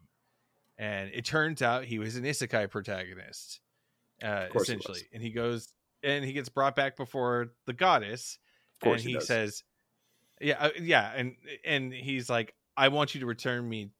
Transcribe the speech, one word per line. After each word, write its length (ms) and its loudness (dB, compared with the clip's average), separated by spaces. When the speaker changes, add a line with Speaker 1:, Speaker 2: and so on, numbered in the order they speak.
Speaker 1:
And 360 -6
it 120 -6
turns 360 0
out 240 2
he 140 -4
was 160 -4
an 80 -6
isekai 460 0
protagonist, 920 -8
uh, 40 -2
Speaker 2:
Of 240 -2
course 160 2
he 60 0
Speaker 1:
essentially. 260 -8
Speaker 2:
was. 40 -12
Speaker 1:
And 80 -10
he 100 -4
goes, 420 -2
and 200 0
he 80 -4
gets 160 -6
brought 280 2
back 200 0
before 580 -2
the 80 -4
goddess, 640 2
Speaker 2:
Of 100 -2
course 160 4
Speaker 1:
and 80 -4
Speaker 2:
he 40 0
Speaker 1:
he 60 0
Speaker 2:
does. 80 -4
Speaker 1:
says, 360 0
yeah, 180 2
uh, 100 4
yeah, 340 4
and, 200 -2
and 280 0
he's 360 -4
like, 240 2
"I 140 8
want 240 2
you 80 -6
to 40 -4
return 440 -2
me 300 -6